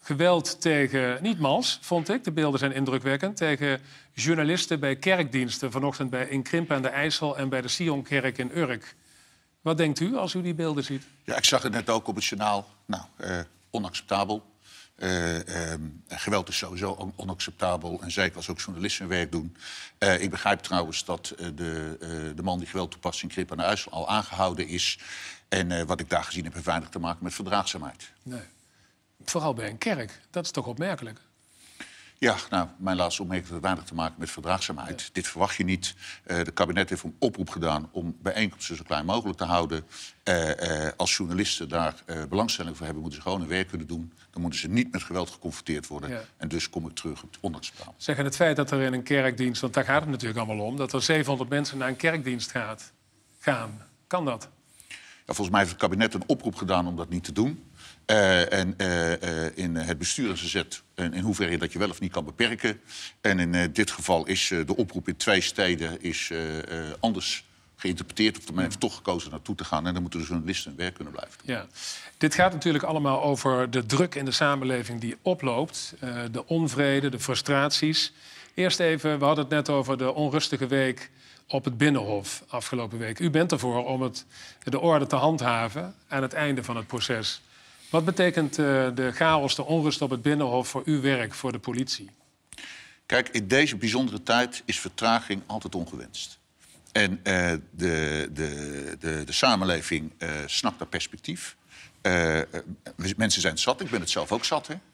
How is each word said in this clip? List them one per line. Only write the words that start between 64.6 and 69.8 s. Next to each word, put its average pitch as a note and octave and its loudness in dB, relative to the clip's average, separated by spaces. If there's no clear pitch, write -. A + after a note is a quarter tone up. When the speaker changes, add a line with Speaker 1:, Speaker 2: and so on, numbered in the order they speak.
Speaker 2:
de G2 0
oproep G2 -2
in F2+ -4
twee G2 4
steden E2+ 0
is, - -4
eh, D#2+ -4
eh, D2+ -8
anders G2 0
geïnterpreteerd. F#2+ 0
Of - -12
men F2+ 2
heeft F#2+ -4
toch A2 0
gekozen E2+ -2
naartoe D#2 -8
te E2+ -6
gaan. D#2 -2